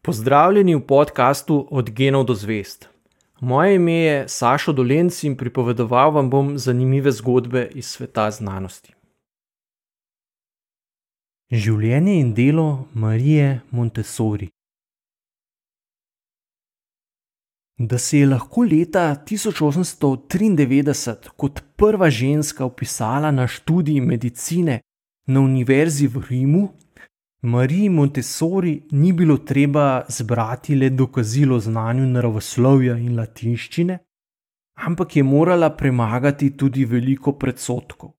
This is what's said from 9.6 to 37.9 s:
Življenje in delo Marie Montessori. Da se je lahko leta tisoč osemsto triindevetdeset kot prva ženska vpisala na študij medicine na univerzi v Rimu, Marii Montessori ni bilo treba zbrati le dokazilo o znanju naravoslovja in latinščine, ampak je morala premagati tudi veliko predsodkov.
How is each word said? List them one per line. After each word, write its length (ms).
Življenje 680
in 140
delo 600
Marie 680
Montessori. 760
Da 200
se 260
je 40
lahko 360
leta 520
tisoč 460
osemsto 540
triindevetdeset 1200
kot 240
prva 340
ženska 640
vpisala 600
na 160
študij 540
medicine 800
na 160
univerzi 640
v 220
Rimu, 380
Marii 480
Montessori 920
ni 220
bilo 240
treba 720
zbrati 680
le 140
dokazilo 680
o 40
znanju 460
naravoslovja 920
in 180
latinščine, 840
ampak 400
je 80
morala 460
premagati 880
tudi 280
veliko 540
predsodkov. 800